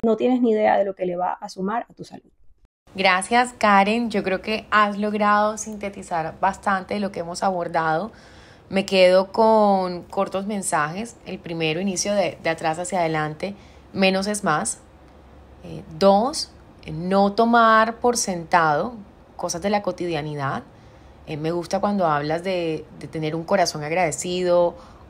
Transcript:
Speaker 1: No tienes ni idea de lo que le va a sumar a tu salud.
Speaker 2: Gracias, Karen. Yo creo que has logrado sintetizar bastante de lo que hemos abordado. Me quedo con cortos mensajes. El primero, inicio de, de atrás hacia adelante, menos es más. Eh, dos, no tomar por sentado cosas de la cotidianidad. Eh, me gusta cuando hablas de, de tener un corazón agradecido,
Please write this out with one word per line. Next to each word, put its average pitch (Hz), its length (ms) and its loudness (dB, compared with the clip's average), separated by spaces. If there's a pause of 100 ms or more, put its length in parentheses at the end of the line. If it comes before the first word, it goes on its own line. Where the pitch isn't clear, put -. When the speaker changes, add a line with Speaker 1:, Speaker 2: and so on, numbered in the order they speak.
Speaker 1:
No 226 160 2
tienes 247 240 2
ni 233 100 4
idea 214 260 4
de 202 80 2
lo 190 100 -6
que 190 100 -8
le 175 100 -4
va 180 180 -4
a 202 160 -12
sumar 202 400 -6
a 175 40 -20
tu 175 100 -18
salud. - 280 -20 (640)
Speaker 2:
Gracias, 196 640 2
Karen. 214 520 4
Yo 202 140 -2
creo 185 180 -2
que 220 300 -6
has 208 260 2
logrado 208 600 2
sintetizar 196 800 -8
bastante 190 540 -2
de 208 60 -2
lo 196 120 -4
que 175 100 -8
hemos 170 220 -8
abordado. 170 680 0 (580)
Me 196 160 0
quedo 190 460 4
con 202 720 2
cortos 196 420 -4
mensajes. 185 800 -4
El 180 140 -12
primero, 165 420 -4
inicio 202 320 -2
de, 180 280 0
de 165 80 -2
atrás 160 300 -2
hacia 180 200 -4
adelante, 160 560 -2 (360)
menos 190 360 0
es 208 160 -4
más. 170 360 -2 (840)
Eh, 165 180 -16 (160)
dos, 202 520 2 (400)
no 190 420 2
tomar 226 680 4
por 247 160 2
sentado 170 800 0 (420)
cosas 170 260 -8
de 196 80 -2
la 208 120 0
cotidianidad. 151 840 -6 (640)
Eh, 156 100 -8
me 156 160 -4
gusta 175 300 -4
cuando 202 240 0
hablas 151 380 0
de, 170 420 -4 (140)
de 151 80 -14
tener 156 280 -6
un 165 80 -6
corazón 170 400 0
agradecido, 175 920 0 (340)